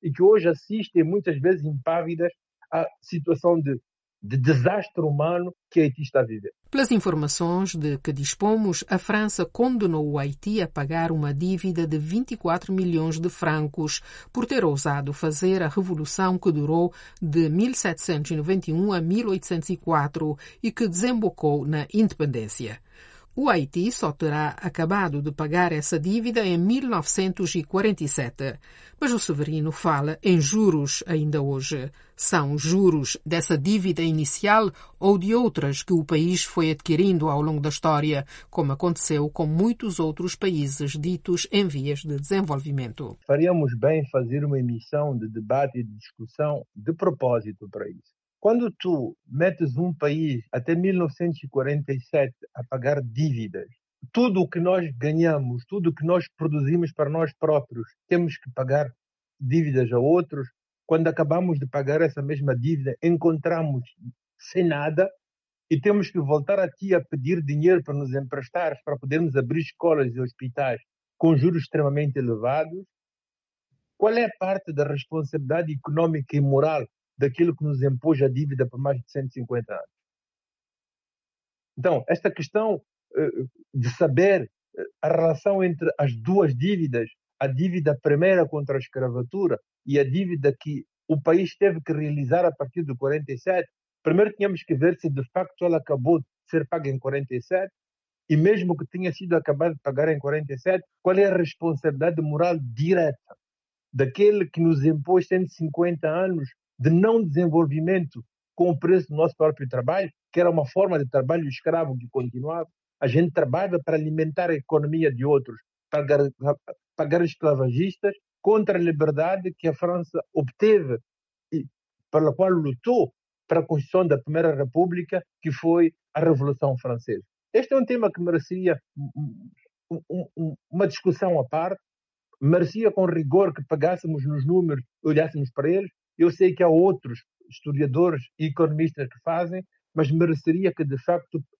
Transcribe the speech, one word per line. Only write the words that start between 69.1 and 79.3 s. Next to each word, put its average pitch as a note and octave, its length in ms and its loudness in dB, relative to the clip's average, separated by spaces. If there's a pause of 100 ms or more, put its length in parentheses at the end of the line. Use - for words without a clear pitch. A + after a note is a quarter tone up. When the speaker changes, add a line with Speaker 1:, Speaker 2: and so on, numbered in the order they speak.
Speaker 1:
abrir C3+ 260 0
escolas D3 540 0
e B2 60 -6
hospitais B2+ 600 -6 (380)
com E3 180 4
juros D#3+ 260 2
extremamente D3 560 -2
elevados. C3+ 640 -2 (1120)
Qual G#3+ 140 4
é A#3 140 2
a G3 120 -8
parte F#3+ 340 -4
da C#3+ 140 0
responsabilidade D3+ 840 -4
econômica D3+ 640 -2
e C#3+ 40 2
moral C#3 460 2 (320)
daquilo C#3+ 380 0
que D3+ 80 -6
nos C#3+ 180 -2
impôs C#3 400 0
a C#3 60 6
dívida C3 400 -2
por B2 100 -10
mais C#3 200 -2
de A#2+ 120 -14
cento C3+ 200 -8